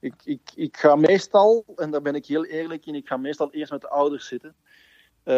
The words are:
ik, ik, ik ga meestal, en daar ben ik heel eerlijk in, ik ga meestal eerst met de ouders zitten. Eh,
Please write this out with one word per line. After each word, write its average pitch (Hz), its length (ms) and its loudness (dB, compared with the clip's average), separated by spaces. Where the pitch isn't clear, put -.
ik, 131 140 -10
ik, 147 160 -8
ik - 220 -8
ga 147 200 6
meestal, 196 680 4
en 156 140 -6
daar 147 120 -4
ben 143 120 -4
ik 143 120 -8
heel 156 180 -2
eerlijk 160 420 -8
in, 151 80 -10
ik 143 140 -12
ga 139 80 -4
meestal 147 360 -6
eerst 151 200 -10
met 139 80 -8
de - 80 -16
ouders 143 380 -2
zitten. 143 280 -12
Eh, 135 160 -2